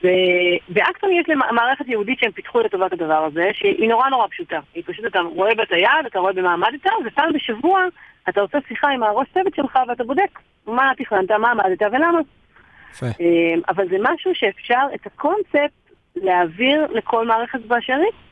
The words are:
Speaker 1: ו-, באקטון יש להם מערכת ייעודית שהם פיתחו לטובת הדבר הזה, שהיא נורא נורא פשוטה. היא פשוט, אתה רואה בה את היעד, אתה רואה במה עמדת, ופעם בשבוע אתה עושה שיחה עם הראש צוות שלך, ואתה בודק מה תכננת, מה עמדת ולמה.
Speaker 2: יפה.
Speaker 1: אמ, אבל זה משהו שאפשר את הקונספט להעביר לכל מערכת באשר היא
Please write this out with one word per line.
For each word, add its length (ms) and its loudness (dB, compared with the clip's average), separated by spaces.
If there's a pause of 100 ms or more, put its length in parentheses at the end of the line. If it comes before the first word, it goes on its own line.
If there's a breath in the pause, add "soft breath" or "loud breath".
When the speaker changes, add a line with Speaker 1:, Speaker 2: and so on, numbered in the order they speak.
Speaker 1:
ו-, 40 4 (600)
באקטון 420 -2
יש 180 0
להם 100 2 (120)
מערכת 360 0
ייעודית 320 -2
שהם 120 0
פיתחו 280 -4
לטובת 340 0
הדבר 320 0
הזה, 280 0
שהיא 360 0
נורא 200 2
נורא 180 0
פשוטה. 320 -8 (140)
היא 120 -12
פשוט, 200 -12
אתה 140 -2
רואה 360 0
בה 80 -2
את 80 -4
היעד, 340 2
אתה 140 -6
רואה 140 2
במה 200 0
עמדת, 320 -2 (200)
ופעם 280 0
בשבוע 480 0 (480 loud breath)
אתה 120 0
עושה 160 -2 (100)
שיחה 220 -2
עם 140 -2
הראש 300 0
צוות 220 0
שלך, 320 0
ואתה 160 -4
בודק 360 -2 (280)
מה 300 2
תכננת, 340 -2
מה 200 2
עמדת 300 0
ולמה. 380 2 (760 loud breath)
Speaker 2:
יפה. 120 -8 (140)
Speaker 1:
אמ, 500 2
אבל 200 0
זה 100 0
משהו 340 0
שאפשר 480 -2 (140)
את 100 -12
הקונספט 680 -2 (440)
להעביר 800 0
לכל 340 -2
מערכת 320 0
באשר 360 -2
היא 160 2 (200)